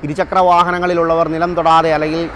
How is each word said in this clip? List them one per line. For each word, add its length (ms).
ഇരുചക്ര 340
വാഹനങ്ങളിലുള്ളവർ 880
നിലം 260
തൊടാതെ 400
അല്ലെങ്കിൽ 420